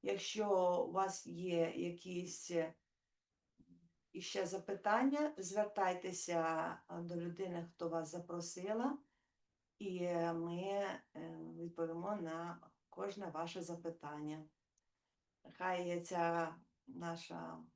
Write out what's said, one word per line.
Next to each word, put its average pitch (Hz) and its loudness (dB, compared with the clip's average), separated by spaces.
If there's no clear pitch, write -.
Якщо 196 4
у 170 -6
вас 190 0
є 170 2
якісь, 175 -4
е, 165 2
іще 185 0
запитання, 240 2
звертайтеся, 180 2
е, 170 -4
до 170 -4
людини, 175 -2
хто 170 -2
вас 165 0
запросила, 180 -2
і, 190 -2
е, 170 4
ми, 170 0
е, 196 0
відповімо 170 -2
на 170 -4
кожне 196 -6
ваше 170 -4
запитання. 156 -6
Хай 180 0
ця 170 2
наша 170 -6